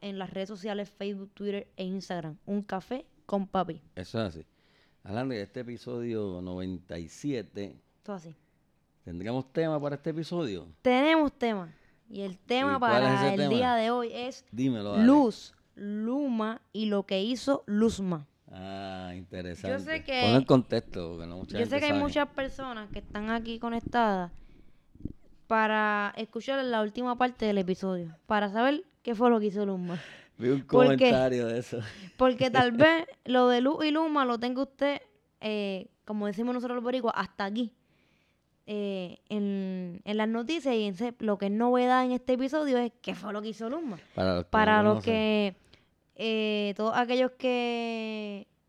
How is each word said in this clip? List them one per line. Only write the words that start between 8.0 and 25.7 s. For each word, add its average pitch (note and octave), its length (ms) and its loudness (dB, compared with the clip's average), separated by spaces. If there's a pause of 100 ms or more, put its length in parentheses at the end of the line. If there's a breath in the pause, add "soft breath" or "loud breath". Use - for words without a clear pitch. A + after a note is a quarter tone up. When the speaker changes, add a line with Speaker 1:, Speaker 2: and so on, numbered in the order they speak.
Speaker 1:
Todo G#3 120 -12
así. E3 200 -16 (680)
Speaker 2:
¿Tendríamos G#2 500 -8
tema D#3+ 260 0
para C#3+ 160 -4
este E3 160 -8
episodio? D3 560 -6 (140)
Speaker 1:
Tenemos C#4+ 520 4
tema. G3 380 -4 (380 soft breath)
Y G3 120 -12
el F#3+ 180 -8
tema C4+ 360 0
Speaker 2:
¿Y C4 40 0
cuál A3+ 240 4
es - 60 4
Speaker 1:
para - 40 4 (120)
Speaker 2:
ese - 100 2
Speaker 1:
el - 40 0
Speaker 2:
tema? - 160 2
Speaker 1:
día B3 200 2
de A3+ 160 2
hoy A#3+ 200 -2
es - 400 -10
Speaker 2:
Dímelo, A#2+ 420 -2
dale. G#3+ 120 6
Speaker 1:
luz, C4+ 480 6 (220)
Luma A3 840 -4 (120)
y G#3+ 140 -2
lo G3+ 180 0
que F#3+ 160 -2
hizo B3+ 460 0
Luzma. G3 600 0 (240)
Speaker 2:
Ah, F#2+ 640 -10
interesante. F2+ 640 -6
Speaker 1:
Yo - 60 -8
sé D#4+ 200 -6
que C4 180 -2
Speaker 2:
Ponlo C3 180 6
en C3 60 0
contexto, A#2 640 0
porque E2+ 160 -10
no E2+ 100 -12
mucha - 220 -8
Speaker 1:
yo A#3 60 0
sé G#3+ 60 -6
Speaker 2:
gente C#4+ 80 0
Speaker 1:
que D4+ 60 -2
hay D4 60 2
Speaker 2:
sabe. D4 120 2
Speaker 1:
muchas C#4+ 260 0
personas C4 640 -8
que G#3+ 80 -10
están G#3 300 -8
aquí A3+ 300 -4
conectadas A#3 720 0 (1160 soft breath)
para G#3+ 720 2